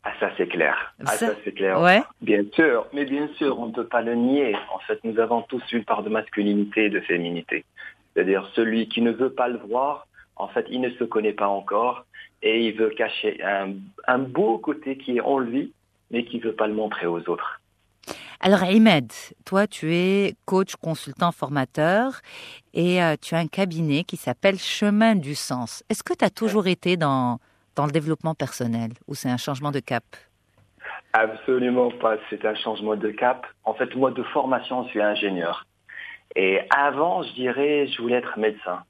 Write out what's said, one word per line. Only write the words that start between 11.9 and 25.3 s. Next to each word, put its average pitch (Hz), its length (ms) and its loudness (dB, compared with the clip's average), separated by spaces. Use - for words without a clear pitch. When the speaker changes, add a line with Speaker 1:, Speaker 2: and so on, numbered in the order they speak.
Speaker 1:
et 113 240 4
il 104 100 -4
veut 110 140 2
cacher 107 520 -2
un, 98 280 0
un 127 140 4
beau 156 400 0
côté 135 360 -6
qui 127 220 -4
est 113 40 0
en 135 180 2
lui, 127 340 -2
mais 117 120 -2
qui 120 140 -8
ne 113 60 -6
veut 110 120 -2
pas 107 120 0
le 107 80 -2
montrer 104 320 -4
aux 85 200 -4
autres. - 320 -4
Speaker 2:
Alors, 190 200 6
Ahmed, 185 500 6
toi, 196 220 2
tu 160 300 -4
es 190 400 2
coach, 190 300 0
consultant, 165 560 -2
formateur 156 880 0
et, 180 260 2
euh, 165 180 4
tu - 140 -8
as 165 60 2
un 165 80 0
cabinet 165 560 0
qui - 140 -8
s'appelle 190 420 0
Chemin 214 560 4
du 147 180 -2